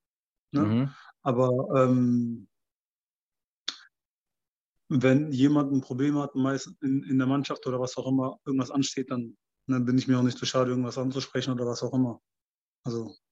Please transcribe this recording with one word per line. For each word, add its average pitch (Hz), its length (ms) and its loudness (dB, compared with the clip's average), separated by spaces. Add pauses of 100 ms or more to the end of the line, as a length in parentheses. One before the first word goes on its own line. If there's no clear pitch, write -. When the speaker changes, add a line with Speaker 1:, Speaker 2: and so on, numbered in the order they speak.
(540)
Speaker 1:
ne? 104 120 2
Speaker 2:
Mhm. 120 240 2 (340)
Speaker 1:
Aber, 127 520 0
ähm, 120 720 2 (2500)
wenn 139 440 4
jemand 139 400 2
ein 131 80 2
Problem 139 360 -2
hat, 143 180 -4
meist 135 360 -2 (100)
in, 139 220 0
in 131 140 0
der 127 100 2
Mannschaft 143 400 -2
oder 127 140 -2
was 123 160 -6
auch 131 100 -4
immer, 131 380 0
irgendwas 135 260 -2
ansteht, 135 400 -2
dann, 117 240 -6 (320)
dann 127 160 0
bin 123 140 2
ich 127 100 0
mir 127 100 4
auch 123 60 2
nicht 123 140 2
zu - 80 -6
schade, 127 240 0
irgendwas 127 280 -2
anzusprechen 131 540 -4
oder 123 140 -2
was 120 180 -4
auch 120 100 -4
immer. 127 280 0 (640)
Also, 117 280 -6 (180)